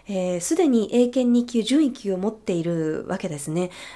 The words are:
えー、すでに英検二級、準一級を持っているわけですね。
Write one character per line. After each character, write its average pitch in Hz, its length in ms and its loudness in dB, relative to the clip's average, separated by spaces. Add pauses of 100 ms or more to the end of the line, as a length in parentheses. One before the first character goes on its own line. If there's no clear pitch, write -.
え 185 300 -2
ー、 175 40 -4
す 240 140 -2
で 339 140 4
に 233 240 4
英 247 160 4
検 247 240 2
二 240 120 4
級、 240 180 -2
準 285 220 4
一 247 180 -4
級 196 120 -2
を 180 40 -4
持 190 100 -2
っ 220 80 -6
て - 160 -6
い 170 100 0
る 160 460 -2
わ 185 100 -4
け 190 100 -6
で 151 100 -8
す 147 120 -8
ね。 175 200 -2 (260)